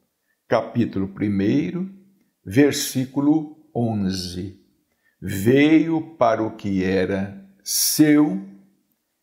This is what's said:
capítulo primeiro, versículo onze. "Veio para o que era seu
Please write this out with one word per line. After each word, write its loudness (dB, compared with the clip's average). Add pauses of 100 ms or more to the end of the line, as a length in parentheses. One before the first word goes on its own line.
(460)
capítulo -2
primeiro, -2 (560)
versículo 0
onze. -4 (600)
"Veio 2
para 2
o -4
que -2
era -2 (200)
seu 2 (840)